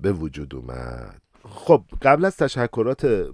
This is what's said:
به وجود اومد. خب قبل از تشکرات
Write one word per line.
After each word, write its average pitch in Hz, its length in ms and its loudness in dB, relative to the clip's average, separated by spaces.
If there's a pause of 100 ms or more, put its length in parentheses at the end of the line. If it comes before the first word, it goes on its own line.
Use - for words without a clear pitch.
به 101 100 0
وجود 73 420 -8
اومد. 62 640 -12 (240)
خب 101 380 2 (200)
قبل 147 220 6
از 196 120 0
تشکرات 127 680 -2 (300)